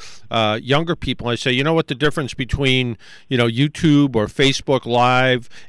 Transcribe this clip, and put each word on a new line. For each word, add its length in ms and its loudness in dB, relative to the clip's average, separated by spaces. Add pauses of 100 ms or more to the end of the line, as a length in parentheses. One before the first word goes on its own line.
(320)
uh, 300 0
younger 340 0
people, 320 -6
I 80 0
say, 160 -2
"You 120 2
know 100 0
what 140 0
the 80 -6
difference 380 -2
between, 640 0 (300)
you 100 0
know, 100 2
YouTube 680 2
or 120 0
Facebook 580 0
Live 640 2 (200)